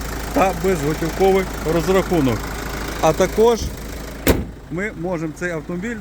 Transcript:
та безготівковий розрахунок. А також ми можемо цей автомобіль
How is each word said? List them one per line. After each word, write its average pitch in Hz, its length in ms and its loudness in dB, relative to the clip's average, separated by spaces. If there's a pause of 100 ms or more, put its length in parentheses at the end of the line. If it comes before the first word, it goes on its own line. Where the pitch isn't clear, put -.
(340)
та 185 200 4 (100)
безготівковий 185 840 2 (280)
розрахунок. 165 640 2 (640)
А 160 120 6
також 220 460 4 (1120)
ми 190 200 -4 (100)
можемо 165 340 -4
цей 175 160 -4
автомобіль 175 500 -6